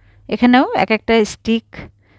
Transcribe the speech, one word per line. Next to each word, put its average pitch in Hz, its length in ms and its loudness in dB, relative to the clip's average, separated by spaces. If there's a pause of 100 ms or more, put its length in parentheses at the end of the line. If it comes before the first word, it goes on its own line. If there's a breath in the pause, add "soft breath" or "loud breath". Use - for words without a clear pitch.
(340)
এখানেও 247 300 4 (200)
এক - 140 -4
একটা - 160 -2 (180)
স্টিক 226 340 -6 (520)